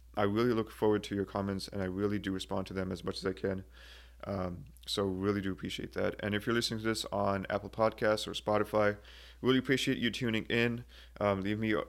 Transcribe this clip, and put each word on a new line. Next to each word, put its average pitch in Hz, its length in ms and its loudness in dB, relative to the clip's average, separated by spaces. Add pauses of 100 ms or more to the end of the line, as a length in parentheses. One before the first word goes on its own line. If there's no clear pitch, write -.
(160)
I 104 60 2
really 110 320 4
look 110 160 0
forward 107 340 4
to - 100 -6
your 98 100 0
comments, 98 440 -2
and 101 140 -4
I 92 40 0
really 101 320 0
do 95 140 -2
respond 95 360 -4
to 95 60 -10
them 92 180 -2
as 90 120 -8
much 101 140 -4
as - 80 -6
I 95 60 2
can. 95 320 -4 (600)
Um, 90 380 -4 (220)
so - 180 0
really 98 380 2
do 95 100 -2
appreciate 95 420 -6
that. 92 260 0
And 104 140 0
if 104 120 -2
you're 117 80 2
listening 117 260 0
to 110 60 -6
this 110 260 0
on 98 380 0
Apple 101 180 -2
Podcasts 107 580 2
or 92 60 -6
Spotify, 104 640 2 (460)
really 131 160 4
appreciate 127 400 0
you 120 120 0
tuning 113 340 -2
in. 120 400 0 (360)
Um, 98 220 4
leave 104 160 0
me 110 100 0
your, 107 200 2